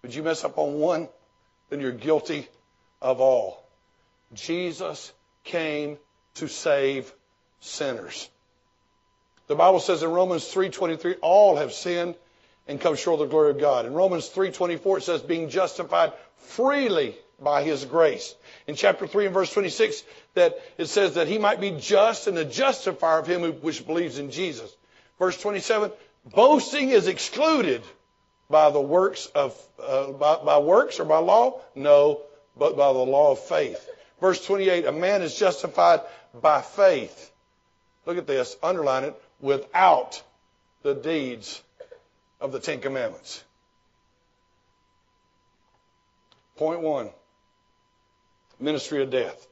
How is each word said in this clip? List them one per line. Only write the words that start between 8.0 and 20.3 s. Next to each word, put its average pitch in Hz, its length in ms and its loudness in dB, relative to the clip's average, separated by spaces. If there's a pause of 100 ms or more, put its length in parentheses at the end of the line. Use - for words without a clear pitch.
The 147 80 -2
Bible 175 260 6
says 170 200 -2
in 165 80 -2
Romans 175 380 -2
three 190 220 -2
twenty-three, 170 520 -6
"All 185 360 6
have 131 160 -4
sinned 175 420 -6 (500)
and 143 140 -10
come 160 160 0
short 160 240 -2
of 147 80 -2
the 139 40 -6
glory 151 180 4
of 143 100 -2
God." 131 260 0
In 127 80 -10
Romans 180 360 0
three 190 220 -2
twenty-four, 180 480 -2
it - 40 -10
says, 160 180 -2
"Being 165 280 -4
justified 170 640 -2 (240)
freely 220 800 -2 (240)
by 143 220 0
his 147 200 -4
grace." 147 500 0 (340)
In 151 80 -10
chapter 190 300 0
three 202 200 -2
and 190 80 -4
verse 185 180 0
twenty-six, 214 500 -2 (320)